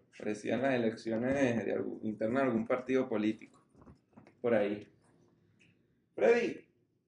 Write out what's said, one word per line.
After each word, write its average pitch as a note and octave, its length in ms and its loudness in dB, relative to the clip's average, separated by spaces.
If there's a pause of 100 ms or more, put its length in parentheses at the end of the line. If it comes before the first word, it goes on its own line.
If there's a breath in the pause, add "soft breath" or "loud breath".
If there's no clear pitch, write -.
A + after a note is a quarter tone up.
(180)
Parecían A2+ 440 -4
las C3+ 120 2
elecciones A#2 920 0
de G#2+ 80 -2
algún, G#2+ 300 -4
internas A2 400 -2
de C3 60 2
algún A2+ 160 0
partido C3 440 0
político. G#2+ 500 -2 (840)
Por A#2 120 2
ahí. G#2 340 0 (1300)
Freddy, A#3 500 2 (420)